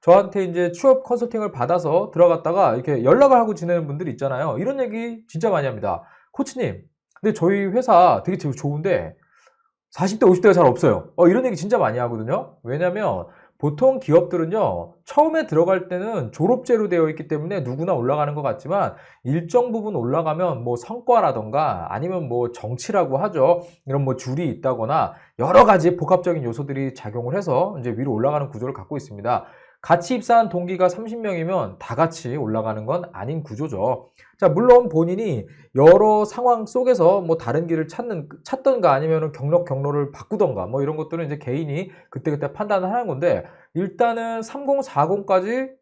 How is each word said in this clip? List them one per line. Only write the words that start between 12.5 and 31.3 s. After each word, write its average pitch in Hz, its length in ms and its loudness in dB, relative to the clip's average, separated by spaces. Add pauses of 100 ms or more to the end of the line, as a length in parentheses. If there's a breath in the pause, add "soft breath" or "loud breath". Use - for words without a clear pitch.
왜냐면 151 600 -4 (320 soft breath)
보통 240 440 0
기업들은요, 160 960 0 (100)
처음에 320 420 2
들어갈 180 400 2
때는 180 460 -6
졸업제로 220 560 0
되어 170 200 2
있기 156 200 -10
때문에 160 320 -4
누구나 143 320 -4
올라가는 143 420 -2
것 151 60 -6
같지만, 139 540 -4 (280 loud breath)
일정 170 480 0
부분 214 240 -6
올라가면 151 680 -2
뭐 120 100 -2
성과라던가 139 1120 -2
아니면 160 380 -6
뭐 120 240 -2
정치라고 135 680 -4
하죠. 175 440 2 (240 loud breath)
이런 139 180 -2
뭐 131 140 -2
줄이 143 320 -4
있다거나 120 640 -2 (260 loud breath)
여러 180 240 6
가지 175 320 2
복합적인 175 480 -2
요소들이 135 520 -6
작용을 120 420 -8
해서 170 420 -2
이제 120 120 -6
위로 123 200 -4
올라가는 139 380 -2
구조를 123 240 -8
갖고 135 240 -12
있습니다. 107 480 -6 (360 loud breath)
같이 175 340 0
입사한 226 340 2
동기가 180 400 0
삼십 220 300 -8
명이면 170 580 -4